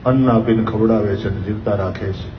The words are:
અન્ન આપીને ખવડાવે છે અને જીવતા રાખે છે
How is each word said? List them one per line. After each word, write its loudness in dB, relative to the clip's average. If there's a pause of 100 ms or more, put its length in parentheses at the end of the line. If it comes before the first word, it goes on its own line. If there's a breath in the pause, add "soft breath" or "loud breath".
અન્ન 4
આપીને 2
ખવડાવે 2
છે -6
અને -4
જીવતા -2
રાખે -4
છે -8 (100)